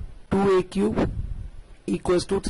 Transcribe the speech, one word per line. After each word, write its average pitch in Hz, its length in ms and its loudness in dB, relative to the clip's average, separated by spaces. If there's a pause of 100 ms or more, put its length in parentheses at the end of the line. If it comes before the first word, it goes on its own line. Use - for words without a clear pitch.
(320)
two 196 260 4
A 180 40 4 (140)
cube 220 340 2 (800)
equals 180 360 2
to 196 140 0 (100)